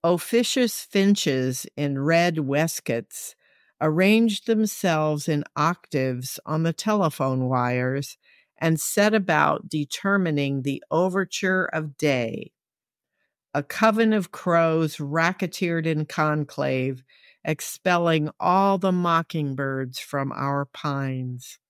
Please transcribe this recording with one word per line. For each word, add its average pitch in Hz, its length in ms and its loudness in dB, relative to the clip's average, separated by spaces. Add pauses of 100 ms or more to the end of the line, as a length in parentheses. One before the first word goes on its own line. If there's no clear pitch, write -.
Officious 233 800 0
finches 139 800 2 (100)
in 143 220 -2
red 165 400 2
waistcoats 139 960 -4 (460)
arranged 196 680 2
themselves 165 800 0
in 147 140 0 (140)
octaves 131 920 -2
on 156 160 -2
the 165 100 0
telephone 139 760 0
wires 127 680 -2 (420)
and 160 200 2
set 208 340 2
about 156 560 2
determining 147 960 0
the 135 280 -4
overture 185 760 0
of 156 320 -6
day. 127 560 -2 (1000)
A 147 120 -2
coven 220 480 2
of 202 180 0
crows 165 680 2
racketeered 165 880 -2
in 151 200 -2
conclave, 139 960 -2 (400)
expelling 165 840 0 (100)
all 196 380 4
the 185 160 0
mockingbirds 139 1080 -2
from 139 320 -6
our 139 360 -2
pines. 131 920 -6 (100)